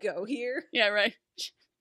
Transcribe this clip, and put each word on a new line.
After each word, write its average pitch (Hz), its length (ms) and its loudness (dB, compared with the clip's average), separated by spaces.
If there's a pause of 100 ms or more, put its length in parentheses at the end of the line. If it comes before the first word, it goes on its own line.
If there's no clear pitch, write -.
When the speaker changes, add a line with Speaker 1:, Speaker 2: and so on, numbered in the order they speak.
Speaker 1:
go 185 220 -4
here?" 247 480 -6
Speaker 2:
Yeah, 220 160 4
right. 208 260 2 (240)
<laughs> - 60 -8 (360)